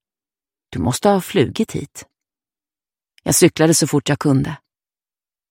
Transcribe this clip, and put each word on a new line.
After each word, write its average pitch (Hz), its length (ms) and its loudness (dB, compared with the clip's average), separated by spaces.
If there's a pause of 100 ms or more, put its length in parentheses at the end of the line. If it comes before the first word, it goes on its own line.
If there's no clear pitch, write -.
(680)
"Du - 100 -10
måste 123 300 0
ha 196 120 2
flugit - 500 -2
hit." - 360 -10 (1160)
"Jag 151 120 -2
cyklade 160 380 4
så 151 140 0
fort - 220 -2
jag 143 100 0
kunde." 143 380 0 (920)